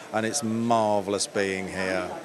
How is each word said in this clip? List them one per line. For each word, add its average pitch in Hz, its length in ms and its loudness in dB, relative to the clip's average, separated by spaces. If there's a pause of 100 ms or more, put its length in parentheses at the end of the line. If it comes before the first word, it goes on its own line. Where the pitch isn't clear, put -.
(140)
and 110 120 0
it's 113 180 -2
marvellous 110 840 2
being 95 400 0
here. 92 420 -2 (160)